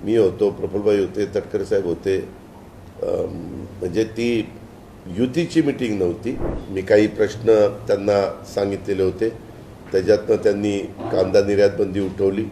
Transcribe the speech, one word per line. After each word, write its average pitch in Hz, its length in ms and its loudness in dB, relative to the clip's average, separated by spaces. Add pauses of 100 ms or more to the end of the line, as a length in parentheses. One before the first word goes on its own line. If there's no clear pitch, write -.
मी 110 120 2
होतो, 101 340 4
प्रफुल्लभाई 101 480 0
होते, 98 280 -2
तटकरे 95 380 -4
साहेब 98 200 0
होते. 87 440 -2 (760)
अम, 90 600 -6 (160)
म्हणजे 92 240 0
ती 117 440 -2 (580)
युतीची 127 560 0
मीटिंग 123 360 -2
नव्हती. 92 400 -2 (320)
मी 95 100 -4
काही 107 260 6
प्रश्न 104 800 2
त्यांना 101 580 0 (100)
सांगितलेले 98 480 -2
होते, 101 300 0 (600)
त्याच्यातनं 101 440 4
त्यांनी 101 540 0 (220)
कांदा 95 320 4
निर्यात 101 340 4
बंदी 98 220 0
उठवली 98 520 0